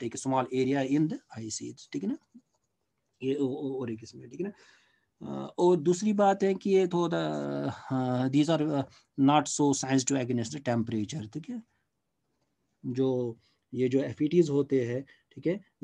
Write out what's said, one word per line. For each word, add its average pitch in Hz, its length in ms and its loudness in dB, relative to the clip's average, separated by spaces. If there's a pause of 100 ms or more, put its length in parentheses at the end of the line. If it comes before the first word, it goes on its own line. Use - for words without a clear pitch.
take 117 120 -8
a - 120 -10
small 131 180 0 (100)
area 131 340 0
in 151 200 2
the 233 100 -8 (200)
I 110 100 -10
C, - 440 -12
ठीक 143 100 -6
है 196 60 -4
ना। 262 320 -8 (800)
ये 135 120 0
ओ-, 143 120 0
ओ-, 135 340 -6
और 117 100 -6
एक 110 120 -8
इसमें, 123 280 -18
ठीक 143 100 -10
है 185 60 -6
ना। 208 60 -10 (680)
अ, 139 360 -12
और 180 180 6
दूसरी 180 360 2
बात 196 300 4
है 196 120 4
कि 196 160 -4
ये 190 160 6
थोड़ा, 165 400 0 (440)
अ, 127 580 -2
these 143 220 2
are, 151 120 2
अ, 147 200 0 (380)
not 143 260 6
so 143 280 2 (100)
sensitive 131 460 2
against 120 260 -2
the - 120 -12
temperature, 110 640 -2
ठीक 160 180 -10
है। 240 120 -10 (1200)
जो 123 520 -2 (360)
ये 127 140 0
जो 135 120 2
एफ़ईटीज़ 151 500 2
होते 139 340 2
हैं, 120 180 -4
ठीक - 440 -14
है, 190 180 -4 (200)